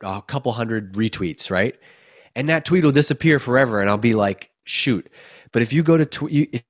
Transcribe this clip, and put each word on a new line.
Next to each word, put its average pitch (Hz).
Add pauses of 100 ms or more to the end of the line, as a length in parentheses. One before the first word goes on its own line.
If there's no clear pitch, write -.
a 98
couple 127
hundred 110
retweets, 101
right? 98 (600)
And 135
that 160
tweet 175
will 147
disappear 147
forever. 123
And 101
I'll 104
be 113
like, 101 (140)
"Shoot." - (440)
But 117
if 113
you 156
go 165
to 156
tw-, -
you, 151
if -